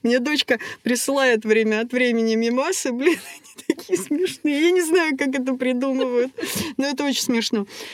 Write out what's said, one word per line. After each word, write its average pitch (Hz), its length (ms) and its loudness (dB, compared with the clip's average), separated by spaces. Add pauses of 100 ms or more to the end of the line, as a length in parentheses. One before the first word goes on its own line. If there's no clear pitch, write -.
Мне 240 160 2
дочка 262 400 0 (240)
присылает 247 640 2
время 220 380 2
от 240 100 -8
времени 233 420 2
мемасы, 247 580 0
блин, 277 260 2
<laughs> - 500 -20
они - 80 2
такие - 220 -2
смешные. 294 680 -2
Я 349 80 6
не 359 100 2
знаю, 320 340 2
как 277 120 0
это 262 260 -2
придумывают, 254 800 0 (460)
но 269 80 0
это 285 180 -2
очень 277 180 -2
смешно. 226 440 -2 (260)